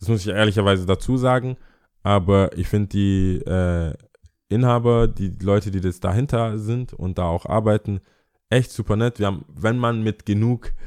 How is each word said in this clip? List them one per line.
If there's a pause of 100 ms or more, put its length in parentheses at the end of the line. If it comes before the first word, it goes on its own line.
Das
muss
ich
ehrlicherweise
dazu
sagen. (460)
Aber
ich
find
die,
äh, (560)
Inhaber,
die
Leute,
die
das
dahinter
sind
und
da
auch
arbeiten, (500)
echt
super
nett.
Wir
haben,
wenn
man
mit
genug (140)